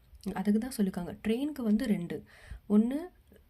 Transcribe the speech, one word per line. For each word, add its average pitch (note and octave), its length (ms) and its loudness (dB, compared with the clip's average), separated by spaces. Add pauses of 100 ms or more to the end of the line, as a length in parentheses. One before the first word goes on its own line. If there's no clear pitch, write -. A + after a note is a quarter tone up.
(320)
அதுக்கு G#3 280 2
தான் B3+ 160 -6
சொல்லியிருக்காங்க. F#3 420 -2 (100)
ட்ரெயினுக்கு C4+ 340 -2
வந்து A3 240 2
ரெண்டு. E3+ 360 -2 (460)
ஒண்ணு, A3+ 280 4 (540)